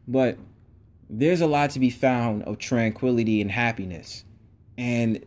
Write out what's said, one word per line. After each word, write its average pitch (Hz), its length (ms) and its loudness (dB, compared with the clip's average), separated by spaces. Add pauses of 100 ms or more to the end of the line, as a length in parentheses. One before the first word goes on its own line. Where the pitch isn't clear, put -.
but 123 320 0 (720)
there's 160 320 2
a 165 40 4
lot 147 240 2
to 139 100 -8
be 127 100 4
found 120 540 0
of 107 120 -6
tranquility 113 880 0
and 101 80 -2
happiness. 101 720 -6 (540)
And 117 480 0